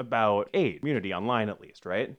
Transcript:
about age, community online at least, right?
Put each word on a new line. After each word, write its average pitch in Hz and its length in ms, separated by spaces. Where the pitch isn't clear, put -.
about 110 540
age, 107 260
community 104 340
online 110 340
at 101 120
least, - 260
right? 107 320